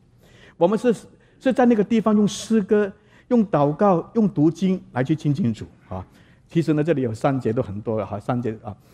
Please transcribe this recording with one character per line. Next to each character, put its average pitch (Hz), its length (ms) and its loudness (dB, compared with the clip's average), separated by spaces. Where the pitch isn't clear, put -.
我 165 100 4
们 214 100 0
是， 240 160 0
是 262 160 0
在 254 100 2
那 240 100 4
个 208 80 2
地 226 200 0
方 214 120 2
用 208 140 4
诗 - 320 -2
歌、 202 320 0
用 233 180 2
祷 147 260 2
告、 180 400 2
用 220 160 2
读 151 220 2
经 185 280 -2
来 123 100 -2
去 156 140 -2
亲 147 160 -2
近 139 220 -2
主 - 100 -14
啊。 92 180 -10
其 165 100 -2
实 156 140 0
呢， 151 100 0
这 170 80 2
里 139 80 -2
有 113 140 -2
三 135 260 -2
节 113 100 -2
都 123 120 0
很 101 180 -10
多 110 180 -4
了 101 60 -2
哈， 104 160 -8
三 123 220 -4
节 113 200 -6
啊。 107 140 -14